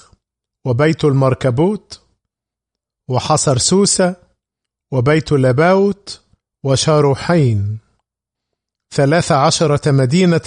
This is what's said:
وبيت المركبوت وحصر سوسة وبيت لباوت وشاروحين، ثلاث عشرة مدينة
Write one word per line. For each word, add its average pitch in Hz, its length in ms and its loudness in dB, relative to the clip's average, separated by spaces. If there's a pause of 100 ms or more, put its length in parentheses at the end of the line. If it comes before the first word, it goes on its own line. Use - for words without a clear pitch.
(640)
وبيت 147 400 0
المركبوت 135 960 -2 (1040)
وحصر 127 500 0
سوسة 185 580 0 (760)
وبيت 147 400 0
لباوت 165 920 0 (420)
وشاروحين، 135 1120 0 (1120)
ثلاث 147 400 0
عشرة 147 600 0
مدينة 156 560 2